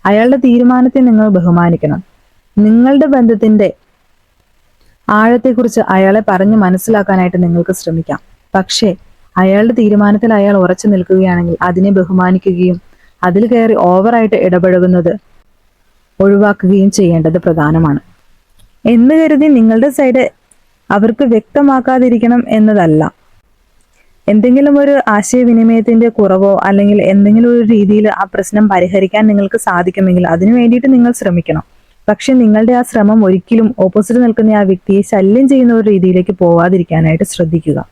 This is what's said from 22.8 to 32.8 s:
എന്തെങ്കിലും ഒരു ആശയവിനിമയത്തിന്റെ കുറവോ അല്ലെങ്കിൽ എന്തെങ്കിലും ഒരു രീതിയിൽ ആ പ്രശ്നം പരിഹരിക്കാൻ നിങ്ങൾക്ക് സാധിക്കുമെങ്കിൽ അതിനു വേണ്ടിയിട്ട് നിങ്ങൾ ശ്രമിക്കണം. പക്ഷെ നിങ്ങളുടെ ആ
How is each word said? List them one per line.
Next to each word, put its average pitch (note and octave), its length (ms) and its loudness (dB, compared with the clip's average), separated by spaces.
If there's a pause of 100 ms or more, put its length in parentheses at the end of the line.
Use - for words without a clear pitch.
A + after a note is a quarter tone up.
എന്തെങ്കിലും B3 540 2
ഒരു C#4+ 140 2 (140)
ആശയവിനിമയത്തിന്റെ A3+ 1000 0 (100)
കുറവോ G3 340 0 (160)
അല്ലെങ്കിൽ G3+ 340 2
എന്തെങ്കിലും G#3 520 2
ഒരു A#3+ 180 0
രീതിയിൽ G#3 400 2
ആ G3 120 -6 (100)
പ്രശ്നം G#3 340 -2
പരിഹരിക്കാൻ F#3+ 580 0
നിങ്ങൾക്ക് G3+ 400 -2
സാധിക്കുമെങ്കിൽ F3+ 580 -2 (100)
അതിനു F#3+ 240 0
വേണ്ടിയിട്ട് A#3+ 340 0
നിങ്ങൾ A#3+ 280 2
ശ്രമിക്കണം. E3+ 460 -4 (420)
പക്ഷെ G#3 240 -2
നിങ്ങളുടെ A3+ 460 2
ആ B3 40 -2